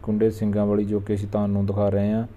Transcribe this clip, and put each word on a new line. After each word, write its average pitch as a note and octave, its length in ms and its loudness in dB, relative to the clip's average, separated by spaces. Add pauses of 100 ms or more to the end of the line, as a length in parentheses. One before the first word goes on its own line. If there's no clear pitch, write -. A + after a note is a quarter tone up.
ਕੁੰਡੇ A2 260 2
ਸਿੰਗਾਂ G#2 360 0
ਵਾਲੀ, G#2 200 2
ਜੋ G#2 140 0
ਕਿ G#2 160 -2
ਅਸੀਂ G2+ 120 -4
ਤੁਹਾਨੂੰ G2+ 380 0
ਦਿਖਾ G2+ 240 0
ਰਹੇ G2+ 220 2
ਹਾਂ A2+ 260 -2